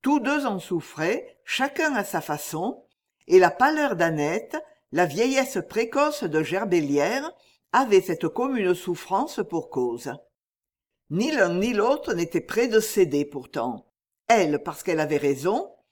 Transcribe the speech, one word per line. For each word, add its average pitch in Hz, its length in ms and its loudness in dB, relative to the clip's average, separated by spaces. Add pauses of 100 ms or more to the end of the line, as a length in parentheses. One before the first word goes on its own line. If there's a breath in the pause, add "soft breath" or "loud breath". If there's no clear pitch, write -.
Tous 285 180 2
deux 277 260 0
en 202 140 -2
souffraient, - 840 -6
chacun 285 500 -2
à 202 80 0
sa 170 180 -4
façon, 160 640 -6 (440)
et 185 120 8
la 175 120 6
pâleur 285 440 2
d'Annette, 165 640 -2 (340 loud breath)
la 175 140 2
vieillesse 254 540 0 (100)
précoce 254 540 -2
de 156 200 0
Gerbellière, 180 880 0 (400 soft breath)
avaient 226 300 6
cette 170 260 -4
commune 226 460 0
souffrance 185 760 -4
pour 165 200 -6
cause. 123 440 -4 (960)
Ni 220 220 0
l'un 185 240 2
ni 220 180 0
l'autre 240 400 0
n'était 170 280 -2
près 240 260 0
de 220 120 4
céder 147 460 2
pourtant. 123 680 -8 (360)
Elle 156 360 4
parce - 200 -10
qu'elle 160 160 0
avait 151 180 0
raison 147 540 0 (200)